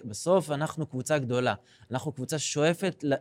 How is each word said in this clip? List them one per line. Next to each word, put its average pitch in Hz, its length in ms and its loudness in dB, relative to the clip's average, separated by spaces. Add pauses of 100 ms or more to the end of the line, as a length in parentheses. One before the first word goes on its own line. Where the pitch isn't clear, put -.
בסוף 151 460 2
אנחנו 151 360 -2
קבוצה 127 320 0
גדולה, 123 360 2 (360)
אנחנו 131 220 -4
קבוצה 131 260 -6
ששואפת 170 640 0
ל-, 139 180 2